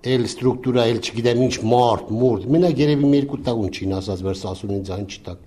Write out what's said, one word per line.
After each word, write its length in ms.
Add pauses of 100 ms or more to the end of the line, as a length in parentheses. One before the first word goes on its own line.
(120)
Էլ 160
ստրուկտուրա, 640
էլ 160
չգիտեմ 380
ինչ 100 (160)
մարդ, 460
մուրդ, 400
մենակ 260
երևի 240
մի 140
երկու 260
տաղուն 240
չի 180 (120)
ասած, 260
որ 140
Սասունին 500
ձայն 160
չի 120 (100)
տակ։ 160